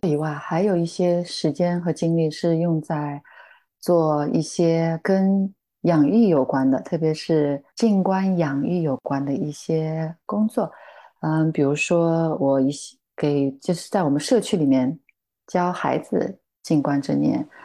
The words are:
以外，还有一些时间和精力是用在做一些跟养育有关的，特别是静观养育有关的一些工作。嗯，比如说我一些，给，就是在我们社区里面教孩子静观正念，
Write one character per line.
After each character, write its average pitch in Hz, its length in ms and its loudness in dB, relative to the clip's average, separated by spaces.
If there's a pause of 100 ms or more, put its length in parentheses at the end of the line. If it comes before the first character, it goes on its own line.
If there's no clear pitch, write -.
以 151 100 2
外， 151 160 -2
还 160 300 -4
有 202 120 2
一 170 120 0
些 175 360 0
时 185 300 -4
间 175 280 0
和 170 120 -2
精 165 240 0
力 160 140 2
是 165 260 0
用 165 240 0
在 147 420 -6 (560)
做 156 500 2
一 - 120 0
些 165 600 0
跟 190 520 0 (280)
养 156 260 4
育 214 200 4
有 151 140 4
关 131 280 0
的， 131 100 0
特 - 160 -8
别 156 160 0
是 147 500 0 (120)
静 208 280 2
观 190 360 0
养 143 240 0
育 175 180 -2
有 147 220 -2
关 139 200 -4
的 139 120 -4
一 147 180 -4
些 160 720 -4
工 214 240 -2
作。 214 220 -4 (500)
嗯， 156 320 0
比 156 80 -2
如 139 160 2
说 165 600 0
我 139 220 2
一 135 120 2
些， - 260 -12 (180)
给， 143 360 0 (100)
就 180 140 -2
是 - 160 -12
在 196 120 0
我 156 60 2
们 143 100 2
社 214 220 2
区 214 160 -2
里 160 80 2
面 135 340 2 (480)
教 180 240 -2
孩 147 280 -2
子 - 420 -4 (220)
静 156 180 2
观 143 220 0
正 143 180 -2
念， - 260 0 (180)